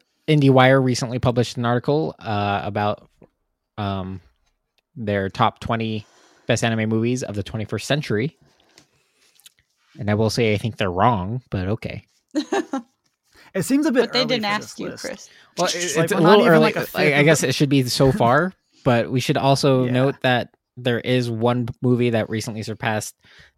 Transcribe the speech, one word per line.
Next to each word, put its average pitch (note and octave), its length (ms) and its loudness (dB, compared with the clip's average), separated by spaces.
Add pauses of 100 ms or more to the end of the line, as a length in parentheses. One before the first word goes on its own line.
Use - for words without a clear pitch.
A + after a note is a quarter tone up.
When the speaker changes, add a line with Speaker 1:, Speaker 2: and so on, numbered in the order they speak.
(280)
Speaker 1:
IndieWire C3+ 560 6
recently B2 360 -2
published A#2+ 380 -2
an A#2+ 80 -4
article, C#3+ 540 -2
uh, G2+ 440 -2
about, G#2 460 -4 (680)
um, F#2+ 440 -8 (760)
their G2+ 320 -2
top A2 300 0
twenty A2+ 460 -6 (420)
best A2+ 160 0
anime A2+ 240 0
movies A#2 340 0
of G#2+ 140 -10
the G2+ 80 -4
twenty-first A2 420 -8
century. C3+ 520 -4 (1600)
And G2+ 100 -4
I G#2 40 2
will G#2+ 160 0
say A2 240 0
I G#2 40 0
think G#2 200 -6
they're F#2+ 140 -2
wrong, G#2 580 0
but F#2 180 -4
okay. - 380 -8 (280)
Speaker 2:
<laughs> D4 100 -4 (1080)
Speaker 3:
It F#3+ 100 -4
seems C#4+ 220 0
a D#4 80 2
bit B3 140 2
Speaker 2:
But - 40 -14
they A#3+ 80 -2
Speaker 3:
early B3+ 80 0
Speaker 2:
didn't A#3 160 -2
Speaker 3:
for G#3 40 -4
Speaker 2:
ask G3+ 280 -6
Speaker 3:
this - 40 -14
Speaker 2:
you, - 100 -10
Speaker 3:
list. - 160 -14
Speaker 2:
Chris. - 240 -12 (280)
Speaker 1:
Well, F3 100 0
it, F3 280 -4
Speaker 3:
Like, D#3+ 80 2
Speaker 1:
it's E3 80 -2
a G3+ 40 0
Speaker 3:
we're F3 60 0
not D#3+ 80 6
Speaker 1:
little G#3 120 8
Speaker 3:
even, F3 140 6
Speaker 1:
early. D#3 80 6
Speaker 3:
like, - 120 2
a E3+ 40 -2
Speaker 1:
Like, - 100 -4
Speaker 3:
fifth - 80 -8
Speaker 1:
I D#3 60 0 (160)
Speaker 3:
of D3 60 4
Speaker 1:
guess D#3 140 4
Speaker 3:
the D3+ 80 0
Speaker 1:
it C3 80 -2
should C#3+ 140 0
be C#3 180 4
so C3+ 240 2
Speaker 3:
<laughs> A#2+ 100 -2
Speaker 1:
far, C#3+ 300 2 (320)
but A#2 260 2
we B2 120 -2
should C#3+ 160 -2
also C3+ 480 2
Speaker 3:
Yeah. B2 60 -2
Speaker 1:
note C3+ 320 0
that B2 300 -2 (220)
there B2 240 -2
is B2+ 320 -2
one A#2 380 -2 (120)
movie B2 280 2
that A2+ 200 -2
recently A2 340 -8
surpassed G#2+ 520 -6 (420)